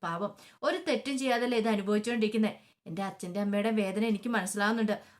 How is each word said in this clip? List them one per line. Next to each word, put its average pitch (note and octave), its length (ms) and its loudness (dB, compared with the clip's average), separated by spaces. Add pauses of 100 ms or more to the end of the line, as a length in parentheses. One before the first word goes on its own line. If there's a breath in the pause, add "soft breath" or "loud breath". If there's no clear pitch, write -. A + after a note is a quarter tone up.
പാവം, F3 300 -4 (320 loud breath)
ഒരു E4+ 180 2
തെറ്റും C#4 360 -2
ചെയ്യാതല്ലേ B3 400 2
ഇത് A3 120 2
അനുഭവിച്ചുകൊണ്ടിരിക്കുന്നെ. G#3+ 840 2 (340 loud breath)
എന്റെ F#3 180 -6
അച്ഛന്റെ F#3+ 360 -6
അമ്മയുടെ G3+ 320 2
വേദന G#3 340 0
എനിക്ക് A3+ 240 0
മനസ്സിലാവുന്നുണ്ട്. G#3 640 0 (260 loud breath)